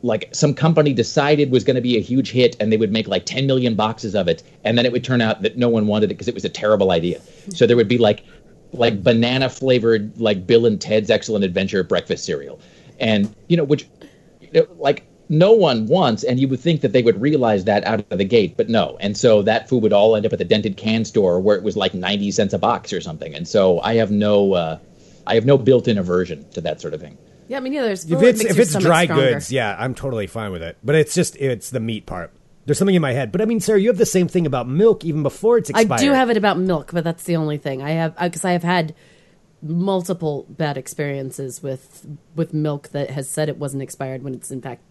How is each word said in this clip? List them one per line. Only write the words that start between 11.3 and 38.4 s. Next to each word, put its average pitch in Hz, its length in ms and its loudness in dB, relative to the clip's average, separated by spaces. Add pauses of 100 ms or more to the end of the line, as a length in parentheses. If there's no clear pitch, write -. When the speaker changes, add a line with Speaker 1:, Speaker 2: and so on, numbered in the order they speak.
Speaker 1:
Adventure 95 380 -2
breakfast 87 420 -4
cereal, 69 340 -8 (400)
and, 107 300 0 (200)
you 170 60 4
know, 165 80 0
which 143 220 0 (680)
it, 165 260 2
like, 139 240 0 (280)
no 175 220 6
one 139 320 4
wants, 131 380 2
and 123 160 0
you 135 80 2
would 131 120 -2
think 165 220 0
that 117 100 0
they 123 120 4
would 104 180 4
realize 117 440 2
that 101 200 2
out 107 240 -2
of 101 80 -2
the 98 80 2
gate, 95 320 2
but 110 120 0
no. 92 300 0
And 104 160 -4
so 107 280 4
that 110 260 0
food 120 140 0
would 104 100 2
all 107 220 6
end 104 100 -2
up 98 80 0
at 92 60 -6
the - 60 -2
dented 104 300 0
can 110 300 -2
store 92 340 2
where 104 160 2
it 92 80 -6
was, 104 140 -4
like, 95 160 -2
ninety 101 380 -4
cents 104 220 0
a 95 40 -4
box 107 360 -2
or 90 80 -4
something. 80 340 -12
And 85 120 -10
so 95 340 2
I 117 140 -2
have 110 160 2
no, 104 420 2
uh, 82 260 -2 (480)
I 107 80 0
have 113 100 2
no 139 120 6
built-in 123 420 2
aversion 87 520 -2
to 87 100 -8
that 78 200 -6
sort 78 140 -10
of 78 60 -12
thing. 76 160 -20 (300)
Speaker 2:
Yeah, 262 100 -8
I - 40 -6
mean, 262 120 -6
yeah, 294 100 -4
there's 196 220 -4
Speaker 3:
If 156 60 -12
Speaker 2:
food 170 100 0
that 226 80 8
Speaker 3:
it's, 220 100 2
Speaker 2:
makes 214 120 0
Speaker 3:
if 190 60 2
Speaker 2:
your 214 60 4
Speaker 3:
it's 165 80 0
Speaker 2:
stomach 190 160 0
Speaker 3:
dry 170 180 4
Speaker 2:
stronger. 135 280 2
Speaker 3:
goods, 143 180 -6
yeah, 113 260 -2
I'm 120 180 -4
totally 113 320 -6
fine 107 240 -8
with 85 120 -8
it. 85 200 -12
But 139 120 0
it's 151 200 2
just, 175 220 -2
it's 127 320 -4
the 123 100 -6
meat 110 260 -6
part. 87 260 -12 (340)
There's 143 120 0
something 190 180 2
in 170 60 4
my 135 120 0
head. 123 180 -4
But, 185 100 -2
I 220 40 0
mean, 226 140 -2
Sarah, 214 200 2
you 208 100 4
have 185 80 2
the 226 80 4
same 180 220 0
thing 170 180 0
about 127 220 -2
milk 185 380 4
even 156 180 -2
before 220 340 0
it's - 160 -2
Speaker 2:
I 226 100 4
do 180 100 0
Speaker 3:
expired. 277 220 2
Speaker 2:
have 254 140 2
it 226 80 2
about 196 220 0
milk, 180 340 -2
but 170 100 -2
that's 165 200 -6
the 170 140 -2
only 151 200 -2
thing. 135 240 -8
I 143 100 -6
have, 160 260 -2
uh, 175 120 -2
'cause 160 160 -8